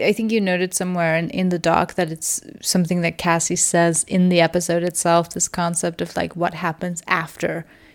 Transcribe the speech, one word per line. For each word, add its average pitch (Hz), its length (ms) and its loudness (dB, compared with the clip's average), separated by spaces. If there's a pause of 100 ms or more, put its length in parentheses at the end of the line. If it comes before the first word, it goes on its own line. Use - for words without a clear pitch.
I 202 60 4
think 220 200 0
you 226 100 2
noted 185 320 0
somewhere 175 420 0
in, 165 140 -2
in 185 200 0
the 175 100 0
doc 170 340 2
that 160 180 -2
it's - 300 -6 (200)
something 180 400 0
that 165 180 -2
Cassie 165 360 0
says 170 500 2
in 180 240 2
the 175 120 4
episode 170 420 2
itself, 170 460 2
this - 180 -4
concept 170 540 -2
of, 170 160 -8
like, 170 180 -4
what 170 200 -2
happens 170 520 -6
after. 165 580 -4 (300)